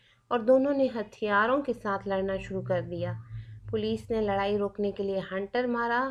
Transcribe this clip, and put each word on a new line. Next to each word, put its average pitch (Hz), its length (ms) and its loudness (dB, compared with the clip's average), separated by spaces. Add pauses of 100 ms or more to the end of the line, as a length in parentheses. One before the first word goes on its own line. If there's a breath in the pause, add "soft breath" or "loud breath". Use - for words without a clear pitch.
(320 soft breath)
और 240 100 2
दोनों 269 320 6
ने 269 140 4
हथियारों 220 760 2
के 254 120 -2
साथ 196 340 -4
लड़ना 190 300 0
शुरू 190 240 -6
कर 180 200 0
दिया। 175 320 -4 (580 loud breath)
पुलिस 220 400 -2
ने 220 100 0
लड़ाई 202 360 0
रोकने 202 340 -2
के 202 120 -6
लिए 196 160 -2 (120)
हंटर 202 360 -2
मारा 233 440 0